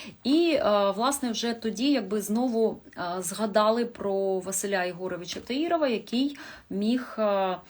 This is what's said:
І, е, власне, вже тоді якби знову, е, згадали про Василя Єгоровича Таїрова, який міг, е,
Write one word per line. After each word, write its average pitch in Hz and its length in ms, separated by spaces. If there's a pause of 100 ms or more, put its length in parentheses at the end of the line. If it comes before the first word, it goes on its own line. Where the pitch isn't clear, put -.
(240)
І, 320 300
е, 202 380
власне, 240 400
вже 233 220
тоді 226 380
якби 214 300
знову, 226 600 (160)
е, 175 240
згадали 214 640
про 196 540
Василя 190 440
Єгоровича 180 560
Таїрова, 311 480
який 254 500 (320)
міг, 220 500
е, 196 380 (120)